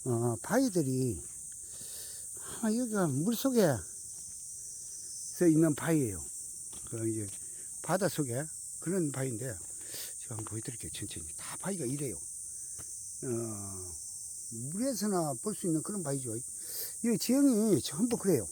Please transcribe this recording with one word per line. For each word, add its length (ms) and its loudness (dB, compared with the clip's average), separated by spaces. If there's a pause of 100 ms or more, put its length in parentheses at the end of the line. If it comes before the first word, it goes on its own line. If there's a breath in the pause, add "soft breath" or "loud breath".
어, 380 4
바위들이, 760 4 (1400 loud breath)
아, 100 4
여기가 360 4
물속에 680 6 (1600 loud breath)
서 80 6
있는 280 8
바위예요. 460 2 (720)
그 180 0
이제 200 0 (540 loud breath)
바닷속에 600 0 (360)
그런 320 2
바위인데, 340 -2 (760 loud breath)
제가 140 -8
한번 100 -6
보여드릴게요. 460 -6
천천히. 340 -6 (100)
다 240 -8
바위가 240 -2
이래요. 320 -2 (1080 loud breath)
어, 680 -4 (800)
물에서나 680 0
볼 120 -2
수 120 -4
있는 160 2
그런 200 -4
바위죠. 340 -2
이 840 -2
지형이 640 6
전부 340 0
그래요. 360 4